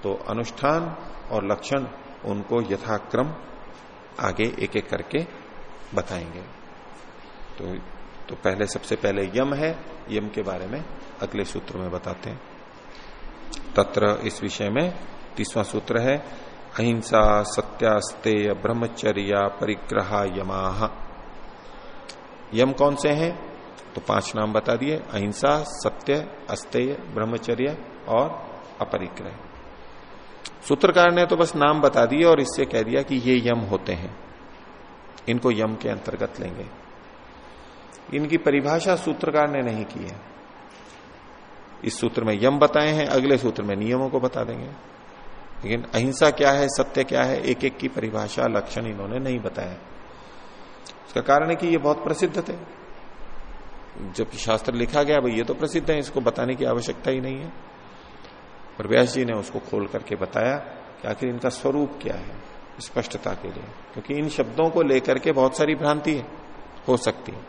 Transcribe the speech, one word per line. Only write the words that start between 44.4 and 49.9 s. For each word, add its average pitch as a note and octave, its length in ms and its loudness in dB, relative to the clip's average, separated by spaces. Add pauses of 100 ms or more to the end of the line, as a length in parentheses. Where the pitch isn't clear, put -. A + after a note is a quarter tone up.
देंगे। A#2+ 480 -10 (720)
लेकिन A2+ 200 0 (120)
अहिंसा C3 340 6
क्या C#3+ 220 6
है, C#3 160 6
सत्य C3+ 360 2
क्या C3 200 4
है, C3 180 2
एक C3 220 0
एक C3 140 0
की C3 100 -2
परिभाषा, A2 600 -2
लक्षण A2+ 380 0
इन्होंने G#2 340 -4
नहीं C3 200 -2
बताया। F#2+ 340 -6 (1300)